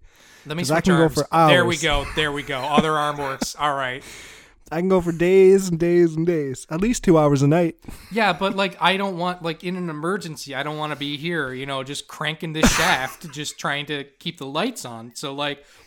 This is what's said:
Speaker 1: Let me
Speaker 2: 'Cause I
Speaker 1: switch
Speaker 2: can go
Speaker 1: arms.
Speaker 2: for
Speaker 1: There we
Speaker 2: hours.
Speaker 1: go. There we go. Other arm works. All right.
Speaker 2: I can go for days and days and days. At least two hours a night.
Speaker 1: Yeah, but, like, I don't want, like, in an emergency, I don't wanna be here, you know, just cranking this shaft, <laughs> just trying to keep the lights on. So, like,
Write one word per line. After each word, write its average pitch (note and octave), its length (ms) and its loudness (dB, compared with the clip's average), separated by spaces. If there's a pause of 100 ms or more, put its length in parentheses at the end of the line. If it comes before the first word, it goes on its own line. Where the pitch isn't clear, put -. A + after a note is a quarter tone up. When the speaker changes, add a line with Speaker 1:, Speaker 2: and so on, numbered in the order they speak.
(460)
Speaker 1:
Let D3+ 120 -8
me F3 40 -4
Speaker 2:
'Cause C3 80 -4
I D#3 60 2
Speaker 1:
switch E3 100 2
Speaker 2:
can F#3 120 6
go D#3+ 80 6
Speaker 1:
arms. D#3 100 2
Speaker 2:
for D3 120 0 (200)
Speaker 1:
There F3+ 180 6
we F3 80 0
Speaker 2:
hours. D3 80 -4
Speaker 1:
go. D3 240 0 (100)
There D#3 160 0
we C#3+ 120 -6
go. C3+ 160 -6
Other D3 360 2
arm D3 220 -2
works. C3+ 400 -6
All D3 160 0
right. C3 300 -6 (680)
Speaker 2:
I E3+ 100 -4
can F3+ 80 -2
go F#3 120 4
for E3+ 100 -2
days F#3+ 560 6
and E3+ 120 -2
days E3+ 360 4
and D#3+ 120 -2
days. D3 420 -4
At D#3+ 100 -6
least A3+ 240 -2
two E3+ 140 6
hours C#3+ 240 4
a C#3+ 60 4
night. E3 300 2 (340)
Speaker 1:
Yeah, G3+ 220 2
but, G3 220 -2
like, F#3+ 240 -2
I F3+ 180 4
don't G3 200 -4
want, F3 240 -4
like, E3 220 -6
in F3+ 120 -6
an F3+ 140 -6
emergency, D#3 640 -6
I C3 80 -4
don't D3+ 160 -6
wanna D3+ 180 -6
be C#3+ 220 -6
here, D3+ 360 -4
you C3 120 -8
know, C3+ 180 -6
just C#3+ 240 -12
cranking D#3 460 -6
this D#3 220 2
shaft, D#3+ 560 -2
<laughs> - 20 -18
just C#3+ 240 -10
trying D3 300 -6
to C#3+ 160 -6 (160)
keep E3 180 -8
the C#3 80 -12
lights E3+ 400 -6
on. A#2 300 -14
So, C#3 180 -10
like, C#3+ 320 -6 (220)